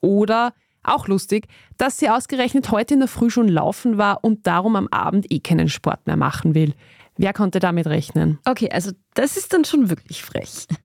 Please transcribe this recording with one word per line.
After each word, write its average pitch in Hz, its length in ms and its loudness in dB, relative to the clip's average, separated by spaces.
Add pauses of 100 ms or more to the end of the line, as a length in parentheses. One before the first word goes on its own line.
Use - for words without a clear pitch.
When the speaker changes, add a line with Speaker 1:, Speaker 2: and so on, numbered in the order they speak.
Speaker 1:
oder, 214 500 2 (320)
auch - 240 -2
lustig, 196 400 -2 (300)
dass 254 220 -2
sie 294 100 2
ausgerechnet 254 640 0
heute 214 240 2
in 269 60 6
der 247 60 2
Früh 233 220 0
schon 226 180 2
laufen 202 520 0
war 202 240 0
und 220 240 0
darum 185 280 2
am 190 120 -2
Abend 185 440 -2
eh 156 80 -2
keinen 160 300 2
Sport - 380 -4
mehr 156 100 0
machen 147 380 0
will. 156 180 2 (440)
Wer 196 160 0
konnte 190 260 0
damit 170 280 0
rechnen? 156 580 0
Speaker 2:
Okay, 254 260 0
also 185 200 -4 (220)
das 277 240 0
ist - 160 -4
dann 330 120 4
schon 262 240 2
wirklich - 340 -6
frech. - 420 -12 (200)